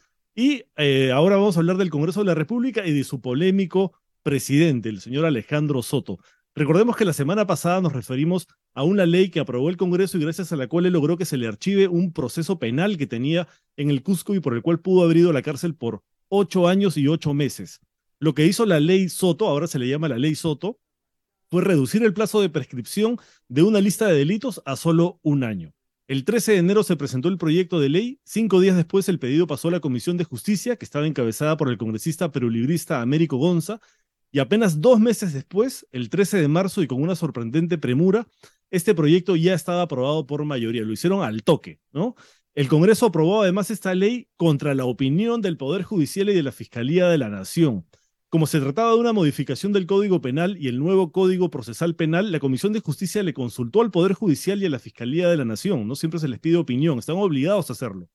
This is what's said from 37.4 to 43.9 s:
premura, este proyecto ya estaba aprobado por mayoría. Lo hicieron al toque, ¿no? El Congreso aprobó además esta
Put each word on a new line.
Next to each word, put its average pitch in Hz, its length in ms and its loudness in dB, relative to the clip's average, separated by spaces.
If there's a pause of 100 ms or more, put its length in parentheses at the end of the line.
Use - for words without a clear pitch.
premura, 170 500 2 (440)
este 190 240 0
proyecto 170 400 4
ya 170 180 2
estaba 180 300 -2
aprobado 147 420 -2
por 147 180 -6
mayoría. 120 400 -4
Lo 110 100 -4
hicieron 180 300 0
al 110 200 -6
toque, 131 380 0 (100)
¿no? 208 240 -4 (400)
El 143 120 0
Congreso 180 380 4
aprobó 180 380 2
además 190 260 0
esta 190 240 -4